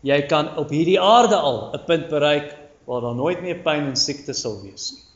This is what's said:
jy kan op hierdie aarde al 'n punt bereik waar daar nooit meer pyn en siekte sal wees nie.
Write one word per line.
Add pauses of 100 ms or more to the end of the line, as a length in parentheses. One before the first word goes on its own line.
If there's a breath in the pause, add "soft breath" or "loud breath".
jy
kan
op
hierdie
aarde
al
'n
punt
bereik (300)
waar
daar
nooit
meer
pyn
en
siekte
sal
wees
nie. (140)